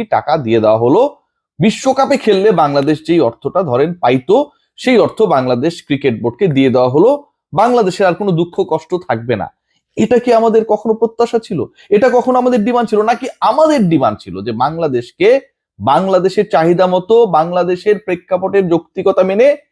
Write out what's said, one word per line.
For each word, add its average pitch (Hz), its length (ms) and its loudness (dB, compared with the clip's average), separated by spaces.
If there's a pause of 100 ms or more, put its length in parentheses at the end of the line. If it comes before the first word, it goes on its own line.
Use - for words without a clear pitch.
টাকা 139 320 -4
দিয়ে 113 240 0
দেওয়া 107 180 4
হলো। 131 240 2 (560)
বিশ্বকাপে 262 580 0
খেললে 202 360 0
বাংলাদেশ 147 440 0 (100)
যেই 170 140 2
অর্থটা 135 420 -2
ধরেন 143 280 -2 (120)
পাইতো, 131 340 0 (400)
সেই 254 220 0
অর্থ 165 240 0
বাংলাদেশ 135 500 0 (140)
ক্রিকেট 139 360 -2
বোর্ডকে 120 260 -2
দিয়ে 135 220 2
দেওয়া 127 240 2
হলো। 185 160 4 (420)
বাংলাদেশের 208 560 0
আর 170 60 0
কোনো 202 160 -4
দুঃখ 175 260 -2 (120)
কষ্ট 160 220 -6 (180)
থাকবে 117 280 -4
না। 90 120 -8 (480)
এটা 233 220 0
কি 240 140 -2
আমাদের 226 320 2
কখনো 214 300 -2
প্রত্যাশা 233 440 -2
ছিল? 208 220 -8 (300)
এটা 214 220 2
কখনো 247 260 0
আমাদের 247 260 0
ডিমান্ড 240 260 -2
ছিল? 208 120 0
নাকি 233 240 -2 (140)
আমাদের 285 480 2
ডিমান্ড 131 300 0
ছিল 90 160 -16 (120)
যে 120 60 -4
বাংলাদেশকে 143 760 -2 (500)
বাংলাদেশের 180 720 0
চাহিদা 175 360 2
মতো, 185 400 2
বাংলাদেশের 180 720 0
প্রেক্ষাপটের 185 680 -4
যৌক্তিকতা 185 540 0
মেনে 196 260 2 (240)